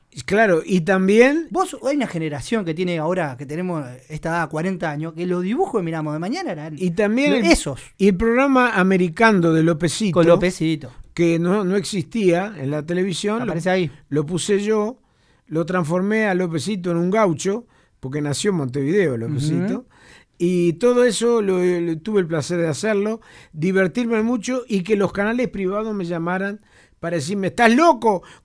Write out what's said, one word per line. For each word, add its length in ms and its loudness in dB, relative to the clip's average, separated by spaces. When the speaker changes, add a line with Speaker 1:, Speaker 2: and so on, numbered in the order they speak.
Speaker 1:
Claro, 400 4
y 160 2
también 720 4
Speaker 2:
Vos, 260 -2
hay 80 0
una 120 -2
generación 560 -4
que 100 -2
tiene 240 -2
ahora, 380 -2
que 100 -14
tenemos 380 -6
esta 220 -8
edad, 180 -2
cuarenta 420 -4
años, 220 -8
que 140 -8
los 160 -2
dibujos 380 -2
que 40 -2
miramos 300 -4
de 40 -6
mañana 320 -6
eran 260 -10
Speaker 1:
Y 160 -2
también 420 2
el, 120 2
Speaker 2:
esos. 340 2
Speaker 1:
y 120 4
el 80 4
programa 580 2
americano 760 2
de 100 4
Lopecito, 520 0
Speaker 2:
Con 120 4
Lopecito. 640 2
Speaker 1:
que 240 2
no, 240 0
no 140 0
existía 840 0
en 140 -4
la 120 -4
televisión, 540 -2
lo, 60 -6
Speaker 2:
Aparece 260 -4
ahí. 220 0
Speaker 1:
lo 180 -2
puse 320 0
yo, 400 -2
lo 180 -2
transformé 640 0
a 80 2
Lopecito 560 -2
en 60 0
un 140 0
gaucho, 560 0
porque 200 -6
nació 300 -2
en 60 2
Montevideo 600 0
Lopecito, 580 -2
Speaker 2:
Ujú. 120 -8
Speaker 1:
y 340 2
todo 320 4
eso 360 2
lo, 220 0
lo, 360 0
tuve 200 -2
el 80 2
placer 320 -2
de 80 0
hacerlo, 540 -2
divertirme 720 0
mucho 420 -2
y 160 0
que 140 0
los 160 2
canales 380 -2
privados 440 -4
me 100 -4
llamaran 560 -4
para 180 -4
decirme, 300 -4
"¿Estás 280 4
loco? 480 4